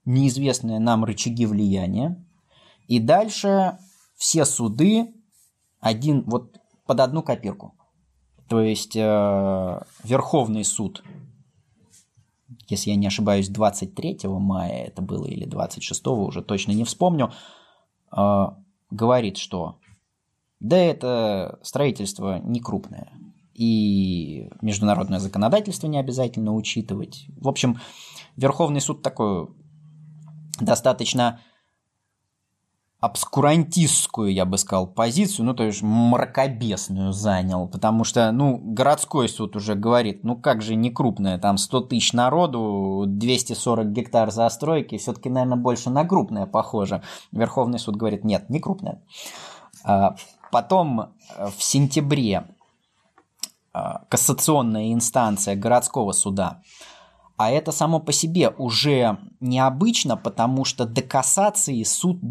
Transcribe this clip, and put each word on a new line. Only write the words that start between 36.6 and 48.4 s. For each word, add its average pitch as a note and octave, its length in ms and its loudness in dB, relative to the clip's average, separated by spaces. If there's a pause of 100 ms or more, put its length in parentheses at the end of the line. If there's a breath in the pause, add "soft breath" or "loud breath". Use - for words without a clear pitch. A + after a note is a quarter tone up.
занял, F#2 560 0
потому A2 340 2
что, A2+ 300 2
ну, C3 260 2
городской C3 720 0
суд G#2 260 -6
уже G#2 220 -2
говорит, A2 480 2
ну, A#2 120 -2
как A#2+ 260 0
же A2 120 -4
не A#2 160 2
крупное, G2 480 0
там G2 200 2
сто - 220 -2
тысяч - 320 0
народу, A2+ 960 0
двести A#2+ 460 0
сорок A2 400 0
гектар A2+ 400 0
застройки, B2 640 0
все-таки, B2 300 -6
наверное, B2+ 280 0
больше B2 340 0
на C#3+ 140 2
крупное A#2 420 0
похоже. G2+ 560 -2 (280 loud breath)
Верховный A#2+ 480 0
суд A2 160 -6
говорит, G#2 300 -2
нет, G#2 260 -2